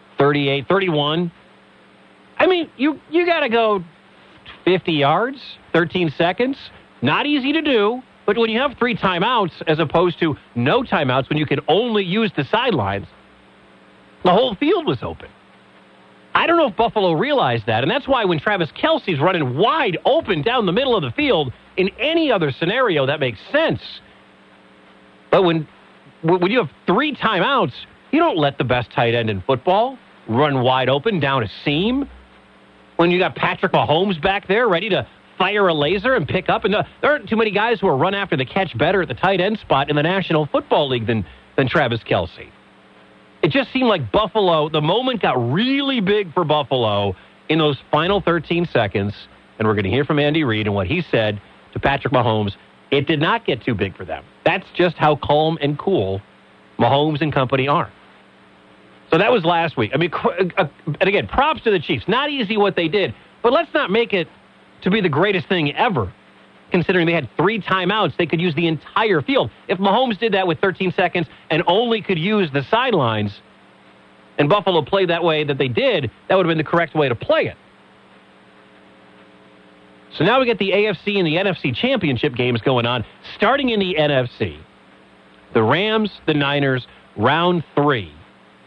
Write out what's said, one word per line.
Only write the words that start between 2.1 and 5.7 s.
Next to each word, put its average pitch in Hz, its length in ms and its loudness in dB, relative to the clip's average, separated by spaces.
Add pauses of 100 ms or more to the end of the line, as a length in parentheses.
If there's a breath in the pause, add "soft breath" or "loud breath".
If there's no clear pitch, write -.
I 302 80 4
mean, 349 300 0
you, 277 240 -2 (100)
you 339 160 2
gotta 320 220 0
go 214 340 0 (840)
fifty 175 280 0
yards, 170 480 0 (320)